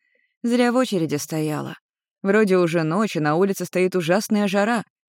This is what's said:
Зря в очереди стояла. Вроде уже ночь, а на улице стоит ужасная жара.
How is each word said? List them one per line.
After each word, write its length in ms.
Зря 260
в 60
очереди 400
стояла. 600
Вроде 340
уже 280
ночь, 320
а 40
на 140
улице 300
стоит 320
ужасная 500
жара. 380